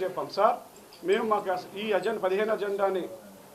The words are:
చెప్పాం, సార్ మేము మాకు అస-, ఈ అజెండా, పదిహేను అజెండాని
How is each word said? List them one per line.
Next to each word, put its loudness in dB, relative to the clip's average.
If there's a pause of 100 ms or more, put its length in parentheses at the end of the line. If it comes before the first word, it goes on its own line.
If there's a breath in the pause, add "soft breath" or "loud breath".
చెప్పాం, -4 (100)
సార్ 4 (480)
మేము 2
మాకు 0
అస-, -6
ఈ -4
అజెండా, 0
పదిహేను 2
అజెండాని 0 (460)